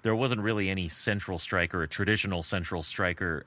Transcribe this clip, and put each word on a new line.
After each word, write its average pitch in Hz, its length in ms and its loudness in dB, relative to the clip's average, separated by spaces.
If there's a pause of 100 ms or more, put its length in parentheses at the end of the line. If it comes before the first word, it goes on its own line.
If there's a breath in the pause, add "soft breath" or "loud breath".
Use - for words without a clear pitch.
there 110 100 4
wasn't 117 280 2
really 104 280 2
any 92 200 -2
central 101 500 -2
striker, 87 420 0
a 78 60 -2
traditional 101 560 0
central 87 400 -2
striker 87 640 -2